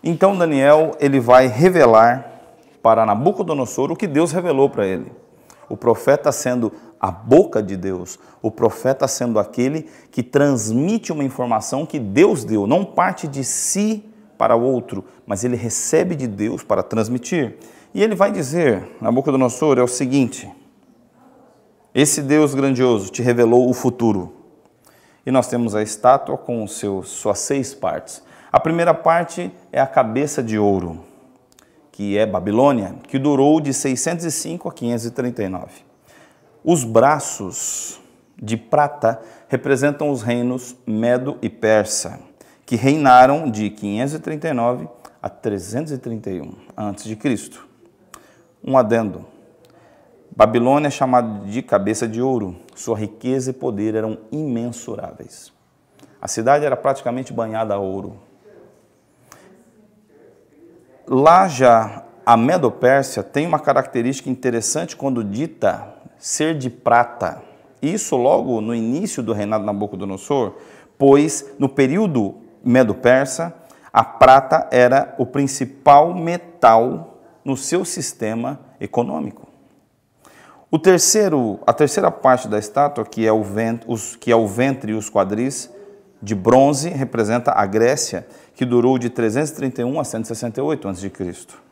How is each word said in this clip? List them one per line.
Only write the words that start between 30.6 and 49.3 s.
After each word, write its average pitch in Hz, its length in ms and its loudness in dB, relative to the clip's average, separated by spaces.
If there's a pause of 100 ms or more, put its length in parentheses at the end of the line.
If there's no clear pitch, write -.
que 101 280 -6
é 110 80 2
Babilônia, 104 720 0 (120)
que 135 100 -6
durou 143 420 2
de 139 120 -4
seiscentos 160 540 -4
e 160 40 -4
cinco 165 380 -10
a 165 40 -12
quinhentos 120 340 -6
e 117 40 -8
trinta 120 320 -8
e 98 60 -4
nove. - 360 -14 (800)
Os 156 220 2
braços 113 1120 0 (380)
de 110 220 -6
prata 143 640 -2 (260)
representam 139 640 -2
os 131 100 -4
reinos 120 560 -4 (100)
Medo 120 540 -2
e 107 80 -6
Persa, - 720 -2 (460)
que 120 100 -2
reinaram 135 760 6
de 104 200 -4
quinhentos 107 420 -6
e 156 60 -10
trinta 156 300 -8
e 151 40 -4
nove 127 340 -2 (360)
a - 80 -8
trezentos 107 640 -6
e 131 60 -8
trinta 113 300 -10
e 90 140 -8
um - 100 -16 (240)
antes 101 280 -10
de 110 120 -10
Cristo. - 500 -6 (960)
Um 135 140 0
adendo. 110 480 0 (1080)